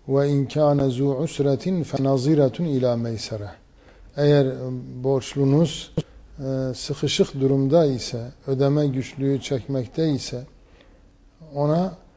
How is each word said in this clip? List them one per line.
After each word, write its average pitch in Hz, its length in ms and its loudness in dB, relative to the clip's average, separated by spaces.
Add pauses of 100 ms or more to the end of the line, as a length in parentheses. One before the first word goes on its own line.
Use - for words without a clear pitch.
"Ve 139 220 2
in 139 160 2
kâne 147 360 2
zû 135 420 0
usretin 151 600 -2
fenaziratun 135 800 2
ilâ 127 340 0
meysere." 110 520 -6 (680)
Eğer, 147 280 6
e, 127 80 -2 (500)
borçlunuz, 139 880 0 (480)
e, 131 360 -4
sıkışık 147 640 -2
durumda 135 440 4
ise, 123 360 -4 (260)
ödeme 139 400 2
güçlüğü 135 540 -2
çekmekte 139 680 -4
ise 127 320 -4 (1120)
ona 156 360 2 (260)